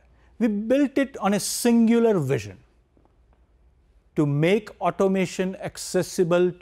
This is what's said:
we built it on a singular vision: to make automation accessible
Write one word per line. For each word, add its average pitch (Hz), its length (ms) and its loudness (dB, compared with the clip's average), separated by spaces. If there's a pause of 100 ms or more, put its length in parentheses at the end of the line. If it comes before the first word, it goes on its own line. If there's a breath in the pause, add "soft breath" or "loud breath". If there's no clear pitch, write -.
(400)
we 233 80 2
built 240 500 0
it 269 200 -2
on 196 160 0
a 202 40 0
singular 233 800 2
vision: 120 400 -4 (1600)
to 156 100 2
make 160 540 0
automation 190 760 -2 (160)
accessible 180 800 0 (120)